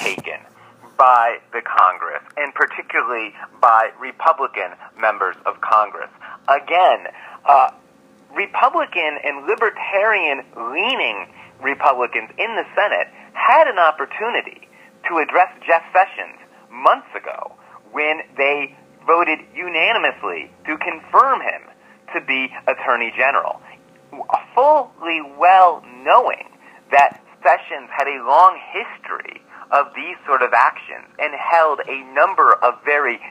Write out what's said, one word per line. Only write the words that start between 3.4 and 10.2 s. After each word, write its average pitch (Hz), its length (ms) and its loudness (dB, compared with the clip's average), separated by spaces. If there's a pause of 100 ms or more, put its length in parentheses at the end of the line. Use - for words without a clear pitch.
by 113 300 4 (100)
Republican 123 720 -4 (260)
members 101 460 -2
of 101 160 -6
Congress. 101 480 0 (400)
Again, 147 580 2 (380)
uh, 135 260 6 (640)
Republican 196 880 -2
and 139 240 -6
libertarian-leaning 175 1800 -4 (320)